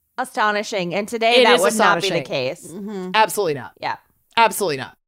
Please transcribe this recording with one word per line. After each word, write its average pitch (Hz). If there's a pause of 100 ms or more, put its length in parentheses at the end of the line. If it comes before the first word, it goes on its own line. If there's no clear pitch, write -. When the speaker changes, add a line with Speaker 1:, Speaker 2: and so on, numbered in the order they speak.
(180)
Speaker 1:
astonishing. 208
And 208
today, 233
Speaker 2:
It -
Speaker 1:
that 220
Speaker 2:
is -
Speaker 1:
would 220
not 202
be 190
the 185
Speaker 2:
astonishing. 139
Speaker 1:
case. 147
Speaker 3:
Mm-hmm. 190
Speaker 2:
Absolutely 196
not. 120
Speaker 1:
Yeah. 127 (400)
Speaker 2:
Absolutely 196
not. 120 (100)